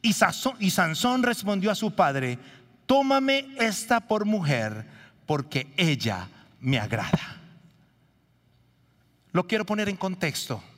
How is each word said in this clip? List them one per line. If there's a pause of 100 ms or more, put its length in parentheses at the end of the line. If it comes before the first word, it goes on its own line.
Y
Sasó-,
y
Sansón
respondió
a
su
padre: (460)
"Tómame (100)
esta
por
mujer, (380)
porque
ella (320)
me
agrada". (1900)
Lo
quiero
poner
en
contexto. (160)